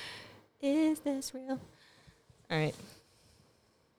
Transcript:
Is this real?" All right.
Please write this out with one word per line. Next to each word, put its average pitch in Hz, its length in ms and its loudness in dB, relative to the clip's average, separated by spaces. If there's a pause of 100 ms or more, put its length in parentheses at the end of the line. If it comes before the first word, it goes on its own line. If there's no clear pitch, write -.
(600)
Is 302 400 4
this 277 320 -2
real?" 262 260 -4 (880)
All 165 80 0
right. 156 180 2 (1200)